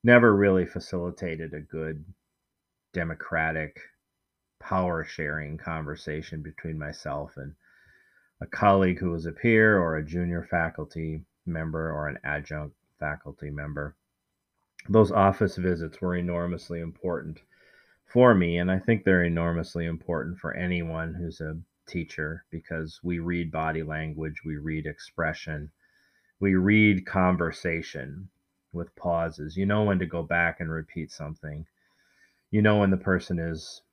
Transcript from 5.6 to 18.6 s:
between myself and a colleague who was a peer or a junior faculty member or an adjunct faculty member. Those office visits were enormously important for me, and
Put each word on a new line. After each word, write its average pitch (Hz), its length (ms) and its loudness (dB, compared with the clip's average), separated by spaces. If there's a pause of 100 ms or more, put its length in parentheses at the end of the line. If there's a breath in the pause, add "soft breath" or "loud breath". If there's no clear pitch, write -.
between 78 340 -10
myself 73 600 -8
and 71 180 -14 (840 soft breath)
a 85 60 -8
colleague 95 540 4
who 90 100 -4
was 82 160 -6
a 82 60 -6
peer 110 480 4
or 82 160 0
a 78 100 -2
junior 87 460 -4
faculty 80 720 -4 (240)
member 80 440 -4
or 76 160 -4
an 69 160 -8
adjunct 76 520 -6 (240)
faculty 73 500 -8
member. 73 460 -8 (960)
Those 98 220 8
office 98 440 4
visits 85 460 -2
were 90 140 -2
enormously 87 680 -6
important 82 580 -8 (680 soft breath)
for 123 300 8
me, 87 220 2
and 87 120 0